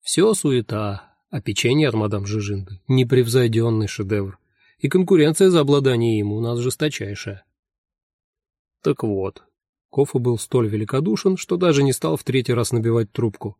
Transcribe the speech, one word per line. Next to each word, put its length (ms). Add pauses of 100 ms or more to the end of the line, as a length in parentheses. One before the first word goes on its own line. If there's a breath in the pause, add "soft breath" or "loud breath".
Все 320
суета, 800 (160)
а 120
печенье 460
от 60
мадам 320
Жижинды — 640
непревзойденный 960
шедевр. 500 (420)
И 100
конкуренция 600
за 120
обладание 580
им 140
у 80
нас 180
жесточайшая. 880 (1400)
Так 200
вот, 400 (460)
Кофа 300
был 180
столь 300
великодушен, 680
что 180
даже 280
не 100
стал 240
в 60
третий 300
раз 200
набивать 380
трубку. 480